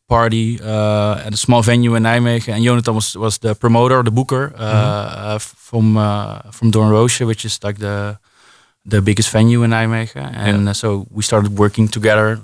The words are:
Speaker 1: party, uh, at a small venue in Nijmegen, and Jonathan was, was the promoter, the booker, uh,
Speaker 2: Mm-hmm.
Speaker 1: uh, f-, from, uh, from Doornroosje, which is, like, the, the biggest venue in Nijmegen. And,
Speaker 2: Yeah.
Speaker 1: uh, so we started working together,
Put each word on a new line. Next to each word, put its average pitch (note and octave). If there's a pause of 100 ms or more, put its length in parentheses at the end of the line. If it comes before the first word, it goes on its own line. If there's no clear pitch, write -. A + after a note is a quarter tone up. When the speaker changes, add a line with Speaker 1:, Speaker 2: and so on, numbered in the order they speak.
Speaker 1:
party, A2+
uh, G#2+
at G#2+
a -
small A#2+
venue A#2+
in A2+
Nijmegen, A#2
and A2
Jonathan A#2+
was, G#2+
was G#2+
the A2
promoter, B2
the A#2
booker, C3
uh, A2
Speaker 2:
Mm-hmm. G#2+
Speaker 1:
uh, G#2+
f-, -
from, A2
uh, G#2
from A#2
Doornroosje, A2
which A2
is, A2
like, G2+
the, G2+ (720)
the G#2
biggest G#2
venue A#2
in A#2
Nijmegen. A2+
And, G#2
Speaker 2:
Yeah. G2+
Speaker 1:
uh, G2+
so G2+
we G#2
started G2+
working G#2
together, G#2+